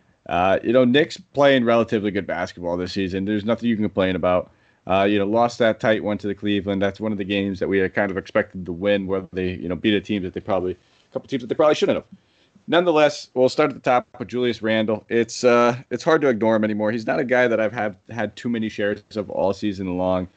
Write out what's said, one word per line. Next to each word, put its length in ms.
Uh, 340
you 80
know, 140
Knicks 320
playing 480
relatively 440
good 160
basketball 520
this 160
season. 320
There's 180
nothing 240
you 80
can 80
complain 320
about. 340
Uh, 140
you 160
know, 80
lost 320
that 220
tight 240
one 120
to 120
the 80
Cleveland. 440
That's 200
one 100
of 80
the 60
games 340
that 80
we 120
had 140
kind 160
of 80
expected 500
to 60
win, 360
where 240
they, 220
you 140
know, 60
beat 200
a 60
team 220
that 100
they 60
probably, 360
a 380
couple 140
teams 160
that 60
they 80
probably 180
shouldn't 220
have. 80
Nonetheless, 640
we'll 140
start 220
at 40
the 60
top 260
with 120
Julius 340
Randle. 460
It's, 340
uh, 340
it's 140
hard 160
to 80
ignore 260
him 80
anymore. 300
He's 120
not 140
a 60
guy 240
that 100
I've 140
had, 240
had 260
too 120
many 200
shares 340
of 120
all 240
season 460
long, 380